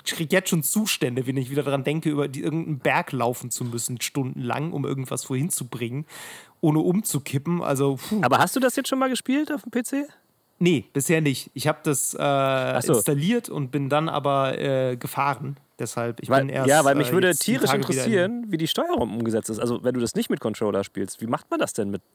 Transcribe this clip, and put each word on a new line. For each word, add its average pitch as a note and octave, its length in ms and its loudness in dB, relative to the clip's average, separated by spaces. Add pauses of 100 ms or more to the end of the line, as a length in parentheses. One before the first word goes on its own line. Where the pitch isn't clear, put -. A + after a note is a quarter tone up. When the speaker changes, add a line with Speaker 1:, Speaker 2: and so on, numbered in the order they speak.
Speaker 1:
ich - 100 -4
krieg D#3+ 160 -4
jetzt F#3+ 200 2
schon D#3+ 120 2
Zustände, C3 640 0
wenn C3 120 -2
ich B2 120 -4
wieder C#3 140 0
dran C#3 200 0
denke, D#3 260 0
über C#3+ 180 0
die, C#3 140 -8
irgendeinen D#3+ 360 -2
Berg C#3+ 340 0
laufen B2 380 -2
zu - 140 -6
müssen, A#2 360 -6
stundenlang, C3+ 720 -4
um C#3+ 120 -2
irgendwas C3+ 440 -6
wohin C3+ 220 -2
zu - 160 -4
bringen, B2 400 -6 (540)
ohne D#3 200 4
umzukippen. F3 800 0
Also, C#3 340 0
puh. G#3+ 260 -2
Speaker 2:
Aber B2 160 6
hast F3 160 2
du C4+ 60 0
das B3 160 2
jetzt C4+ 120 -2
schon C4+ 120 0
mal C4 100 2
gespielt C4 400 0
auf C#4+ 120 -4
dem A#3 100 -14
P A#3+ 100 0
C? C#4 240 -4 (540)
Speaker 1:
Nee, E3+ 320 4
bisher D#3+ 280 2
nicht. C#3+ 340 0
Ich C#3 120 -4
hab D#3 180 0
das, - 300 0
äh, - 60 -6
Speaker 2:
Ach C3+ 640 2
so. D#3+ 120 2
Speaker 1:
installiert D#3+ 540 2
und C#3+ 220 -4
bin C#3+ 180 -2
dann D3+ 200 2
aber, C#3 500 0
äh, C3 380 0
gefahren. C#3 600 -4 (220)
Deshalb, A#2+ 420 -4
ich - 80 -8
Speaker 2:
Weil, C3 120 6
Speaker 1:
bin C3+ 80 0
erst, C3+ 200 0
Speaker 2:
ja, D3 160 8
weil C#3 120 6
mich C3+ 140 2
Speaker 1:
äh, - 20 0
Speaker 2:
würde F3+ 160 4
Speaker 1:
jetzt E3+ 180 0
die G#3+ 60 2
Speaker 2:
tierisch B3+ 180 2
Speaker 1:
Tage C#3 140 2
wieder - 60 0
in C3 80 0
Speaker 2:
interessieren, G#3 500 0
wie F#3 80 -2
die D#3+ 100 -2
Steuerung B3 520 -2
umgesetzt A2+ 300 -2
ist. A2 120 -6
Also A#2+ 240 -2
wenn B2+ 100 0
du B2 60 -2
das A#2 160 -2
nicht A#3 120 0
mit E3 120 0
Controller G#2 420 0
spielst, - 380 -8
wie A2+ 80 -4
macht C#3 240 -4
man E4 80 -2
das - 120 -2
denn G3+ 180 -2
mit - 120 -6 (120)